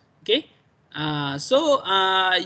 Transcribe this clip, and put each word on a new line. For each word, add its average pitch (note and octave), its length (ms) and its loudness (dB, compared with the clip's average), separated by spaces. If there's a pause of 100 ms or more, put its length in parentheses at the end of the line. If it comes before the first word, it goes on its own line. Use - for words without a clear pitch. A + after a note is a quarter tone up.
(240)
Okey. C4 240 -2 (480)
Ah, D3 400 -4
so, C4+ 480 0
ah, F#3+ 640 2